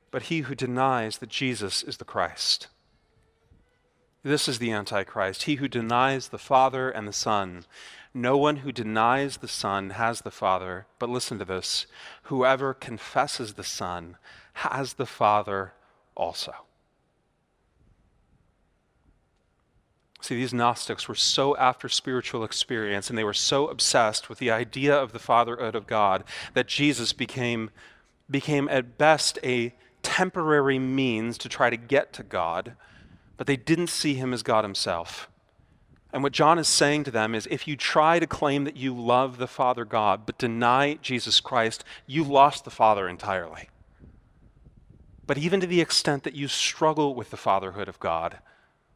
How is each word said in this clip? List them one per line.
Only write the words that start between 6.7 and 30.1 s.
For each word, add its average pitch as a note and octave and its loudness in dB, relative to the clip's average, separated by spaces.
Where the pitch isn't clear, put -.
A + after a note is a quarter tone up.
and G#2 -6
the G#2 -8
Son. F#2+ -2
No B2+ 0
one D3 4
who C3+ -8
denies A#2 0
the A#2+ -14
Son G2 -4
has A2+ -2
the G2+ -12
Father, F#2 -2
but A#2+ -6
listen B2 -4
to G2 -8
this, F#2 -4
whoever C3+ 2
confesses B2 -6
the G2 -12
Son F2+ -8
has C3+ -6
the C3 -6
Father G#2 0
also. - -6
See, - -6
these B2 -2
Gnostics A#2+ 0
were A2+ -8
so C#3 2
after B2+ 2
spiritual B2 -4
experience, G#2 -4
and A#2 -2
they A2 0
were G#2 0
so C#3+ 0
obsessed A#2 2
with A2+ -16
the B2 -2
idea A#2+ 0
of C3 0
the A2+ -14
fatherhood A#2 2
of G#2 -6
God G2+ 2
that B2 2
Jesus B2 0
became, A#2+ -4
became C#3+ 0
at B2+ 0
best D3+ 4
a B2 -2
temporary D3+ 2